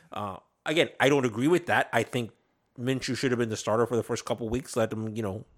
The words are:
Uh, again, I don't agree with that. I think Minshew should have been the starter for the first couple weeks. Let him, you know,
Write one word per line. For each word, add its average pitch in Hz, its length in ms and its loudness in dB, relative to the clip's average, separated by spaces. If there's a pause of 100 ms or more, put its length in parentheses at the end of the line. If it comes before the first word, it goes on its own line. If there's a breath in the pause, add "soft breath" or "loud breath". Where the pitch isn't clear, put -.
(120 soft breath)
Uh, 101 240 -8 (300)
again, 156 240 2 (100)
I 127 80 8
don't 139 160 4
agree 120 240 0
with 170 180 2
that. 113 280 2
I 117 80 4
think 117 280 -4 (480)
Minshew 127 380 -2
should 131 140 0
have 120 80 2
been 120 100 0
the 107 80 -4
starter 110 300 2
for 123 100 0
the 107 60 2
first - 240 -6
couple 113 240 -4
weeks. 123 260 -4
Let 110 160 0
him, 110 240 -6
you 117 60 -4
know, 104 240 -6 (120)